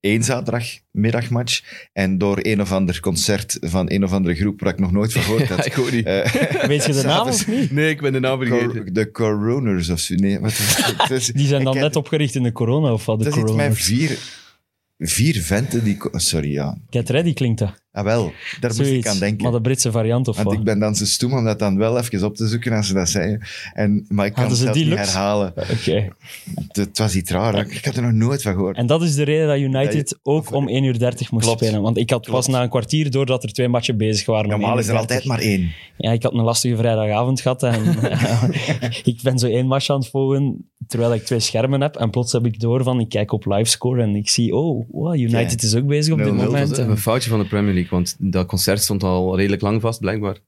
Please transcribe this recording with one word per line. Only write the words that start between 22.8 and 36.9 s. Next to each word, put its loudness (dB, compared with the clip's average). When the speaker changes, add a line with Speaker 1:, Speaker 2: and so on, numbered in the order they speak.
Speaker 1:
ze -2
dat 0
zeiden. 0
En, 0
maar 0
ik -2
kan 2
Speaker 3:
Hadden 2
Speaker 1:
het 2
Speaker 3:
ze 2
Speaker 1:
zelf 0
niet 2
Speaker 3:
Deluxe? 0
Speaker 1:
herhalen. 0
Speaker 3:
Oké. -2
Speaker 1:
Het, -10
het -2
was 2
iets -2
raar, 2
hè. 0
Ik -10
had -2
er -2
nog 2
nooit 2
van -2
gehoord. -2
Speaker 3:
En -2
dat 2
is 2
de 2
reden 2
dat 2
United 0
Speaker 1:
Ja, -8
je -2
Speaker 3:
ook 0
om 0
één 2
uur 2
dertig 0
moest 0
Speaker 1:
Klopt. 2
Speaker 3:
spelen. 0
Want 0
ik 0
had 0
Speaker 1:
Klopt. -2
Speaker 3:
pas 0
na 2
een 0
kwartier 0
door 0
dat 0
er -8
twee 0
matchen 0
bezig 0
waren 2
om 0
Speaker 1:
Normaal 0
Speaker 3:
één 2
Speaker 1:
is 0
Speaker 3:
uur 0
Speaker 1:
er 2
altijd 0
Speaker 3:
dertig. -2
Speaker 1:
maar 2
één. 0
Speaker 3:
Ja, -2
ik 0
had 0
een 2
lastige 0
vrijdagavond 2